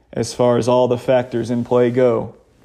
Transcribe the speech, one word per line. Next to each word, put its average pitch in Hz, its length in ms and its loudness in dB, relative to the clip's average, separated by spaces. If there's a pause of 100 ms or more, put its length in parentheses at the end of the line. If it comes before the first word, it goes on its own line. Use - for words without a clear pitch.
(120)
as 117 220 -6
far 123 240 2
as 113 100 -2
all 123 180 4
the 123 120 0
factors 123 520 -2
in 120 140 -4
play 123 260 2
go, 120 440 0 (300)